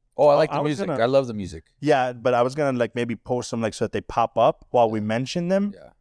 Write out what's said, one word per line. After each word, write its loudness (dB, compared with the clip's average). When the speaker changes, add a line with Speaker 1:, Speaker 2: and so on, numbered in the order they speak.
Speaker 1:
Oh, 6
I 6
like 2
Speaker 2:
I -4
Speaker 1:
the -2
Speaker 2:
was 0
Speaker 1:
music. -4
Speaker 2:
gonna 0
Speaker 1:
I 4
love 2
the -8
music. -10
Speaker 2:
Yeah, 2
but 0
I 4
was 0
gonna, -2
like, -2
maybe -4
post -6
them, -4
like, -2
so -4
that -8
they -4
pop -2
up 2
while 4
we -2
Speaker 1:
Yeah. -4
Speaker 2:
mention -4
them 0
Speaker 1:
Yeah. -20